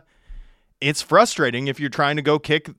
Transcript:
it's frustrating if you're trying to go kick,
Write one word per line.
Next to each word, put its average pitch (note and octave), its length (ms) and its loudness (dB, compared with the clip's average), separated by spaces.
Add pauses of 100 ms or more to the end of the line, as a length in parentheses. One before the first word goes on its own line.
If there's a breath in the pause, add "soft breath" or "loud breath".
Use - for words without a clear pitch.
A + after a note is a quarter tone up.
(800)
it's C#3+ 220 -2
frustrating C#3 640 2
if C3+ 120 -6
you're C#3+ 100 -4
trying C#3+ 260 0
to D3+ 60 -2
go D3 180 2
kick, D3+ 400 -2